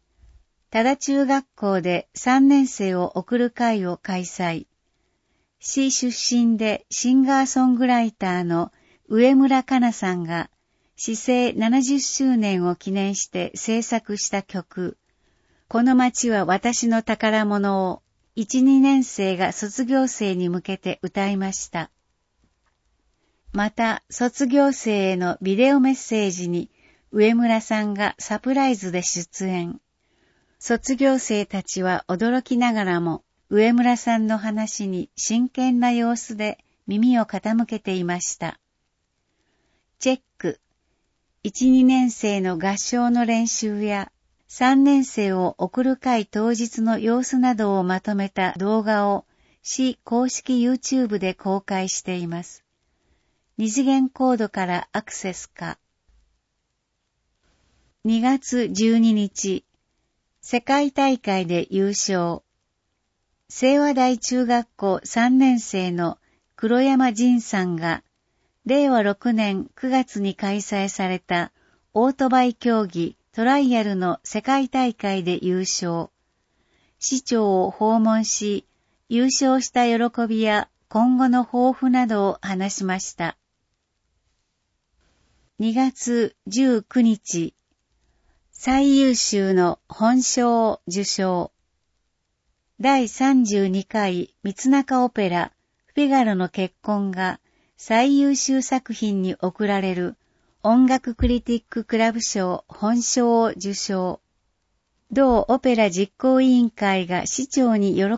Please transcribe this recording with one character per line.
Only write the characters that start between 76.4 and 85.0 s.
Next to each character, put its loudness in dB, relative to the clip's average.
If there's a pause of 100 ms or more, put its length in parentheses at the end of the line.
市 -4
長 2
を -4
訪 2
問 2
し、 -4 (440)
優 2
勝 2
し -6
た 0
喜 0
び -2
や -2 (180)
今 2
後 2
の 2
抱 0
負 -2
な 2
ど 0
を -6
話 -4
し -6
ま -4
し -12
た。 -6 (2250)